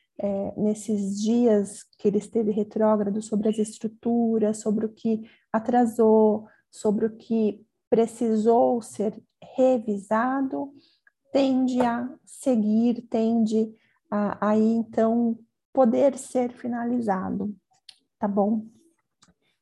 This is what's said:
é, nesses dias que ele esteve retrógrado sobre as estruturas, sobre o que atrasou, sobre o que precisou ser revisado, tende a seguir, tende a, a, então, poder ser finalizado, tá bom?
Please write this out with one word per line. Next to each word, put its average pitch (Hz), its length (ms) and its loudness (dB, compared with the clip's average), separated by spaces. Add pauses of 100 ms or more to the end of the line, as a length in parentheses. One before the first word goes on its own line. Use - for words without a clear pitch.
(200)
é, 196 380 -4
nesses 208 640 -2
dias 214 640 2 (140)
que - 100 0
ele 202 100 2
esteve 220 340 -2
retrógrado 214 680 0
sobre 214 280 -2
as 214 80 -2
estruturas, 220 1000 -2
sobre 220 280 -2
o 214 40 -2
que 220 380 -4 (260)
atrasou, 220 960 2 (220)
sobre 220 360 -2
o 220 100 -4
que 220 480 -2 (260)
precisou 233 920 2
ser - 380 -6 (360)
revisado, 254 1160 -2 (580)
tende 262 500 2
a 240 280 -2 (160)
seguir, 226 840 0
tende 226 640 0 (380)
a, 208 380 -2
a, 214 80 2
então, 226 840 0 (320)
poder 262 460 4
ser 247 340 -4
finalizado, 208 1040 -4 (640)
tá 208 80 -4
bom? 208 380 0 (960)